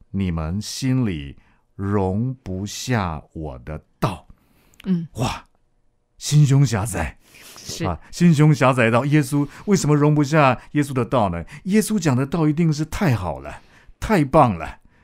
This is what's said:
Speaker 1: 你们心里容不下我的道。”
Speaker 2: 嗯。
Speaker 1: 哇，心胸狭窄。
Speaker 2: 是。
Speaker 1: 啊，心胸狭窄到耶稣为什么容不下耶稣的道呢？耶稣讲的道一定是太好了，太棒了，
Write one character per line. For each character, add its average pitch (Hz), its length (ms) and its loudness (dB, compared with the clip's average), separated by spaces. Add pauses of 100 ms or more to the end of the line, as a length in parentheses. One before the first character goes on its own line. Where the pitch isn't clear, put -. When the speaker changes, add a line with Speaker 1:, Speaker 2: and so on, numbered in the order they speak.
(100)
Speaker 1:
你 95 220 -4
们 82 280 -6
心 127 460 -4
里 76 300 -8 (400)
容 101 680 -2
不 92 240 -8
下 98 560 -4 (100)
我 73 280 -12
的 76 240 -14 (160)
道。” - 260 -6 (580)
Speaker 2:
嗯。 175 300 -2
Speaker 1:
哇， - 300 -6 (760)
心 147 260 2
胸 139 220 4
狭 107 180 -2
窄。 85 320 -6 (400)
Speaker 2:
是。 - 280 -12
Speaker 1:
啊， - 140 -4 (120)
心 175 240 4
胸 151 200 6
狭 131 180 4
窄 120 180 2
到 120 160 2
耶 151 140 4
稣 143 260 0 (200)
为 202 100 4
什 143 120 0
么 151 60 4
容 147 200 4
不 147 80 2
下 139 360 4 (140)
耶 147 100 0
稣 143 100 -4
的 123 120 0
道 113 260 0
呢？ 85 140 -8 (200)
耶 208 160 2
稣 214 180 -2
讲 151 180 0
的 135 80 0
道 156 240 -2
一 151 40 2
定 160 200 0
是 151 120 -4
太 156 300 -2
好 82 260 -6
了， 71 200 -16 (400)
太 185 240 2
棒 127 320 4
了， 78 220 -10 (260)